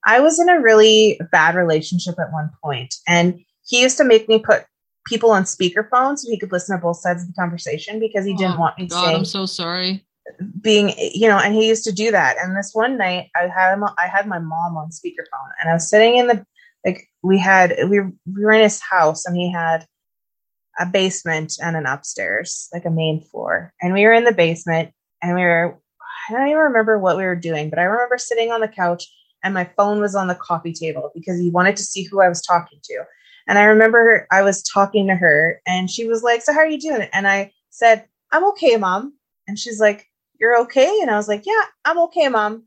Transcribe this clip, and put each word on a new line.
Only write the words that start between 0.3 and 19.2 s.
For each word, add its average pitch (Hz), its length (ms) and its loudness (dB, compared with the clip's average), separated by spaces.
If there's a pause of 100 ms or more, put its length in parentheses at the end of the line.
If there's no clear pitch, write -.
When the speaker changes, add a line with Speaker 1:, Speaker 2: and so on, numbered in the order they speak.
Speaker 1:
in 349 80 4
a 349 100 6
really 220 600 6 (100)
bad 165 260 2
relationship 170 640 -2
at 156 140 -6
one 156 160 -6 (160)
point, 131 300 -8 (120)
and 175 320 2 (280)
he 240 160 0
used 254 160 0
to 302 60 4
make 220 260 4
me 220 80 4
put 220 260 0 (420)
people 226 240 0
on 196 140 2
speakerphone 220 720 -2
so 233 120 -10
he 214 80 -4
could 190 140 -8
listen 180 220 -4
to 180 80 -4
both 170 180 -4
sides 180 220 -4
of 175 60 -12
the 180 60 -14
conversation 170 640 -8
because 220 240 -4
he 196 100 -4
didn't 185 220 -2
Speaker 2:
Oh, 165 40 -4
Speaker 1:
want - 180 -2
me 185 80 -10
Speaker 2:
God, 175 220 -2
I'm 160 40 2
Speaker 1:
saying 165 140 0
Speaker 2:
so 190 200 -8
sorry. 185 600 -6 (560)
Speaker 1:
being, 208 360 2
you - 300 0
know, 202 100 4
and 202 160 2
he 220 140 2
used 220 160 0
to 220 80 -6
do 214 200 -2
that. 160 260 2
And 185 180 -6
this 196 180 -6
one 240 220 0
night 180 380 -4
I 175 140 0
had 185 260 2
him, 202 100 -4 (140)
I 175 80 0
had 196 200 -2
my 190 120 -6
mom 165 400 -6
on 156 120 -12
speakerphone - 600 -14 (100)
and 160 100 -4
I 165 40 2
was 165 140 -2
sitting 226 280 6
in 247 100 4
the, 233 200 0 (380)
like, 185 240 -6 (140)
we 190 160 2
had, 185 360 4 (140)
we, 202 120 2
we 190 440 -8
were 214 80 4
in 220 80 6
his 208 200 2
house 160 440 0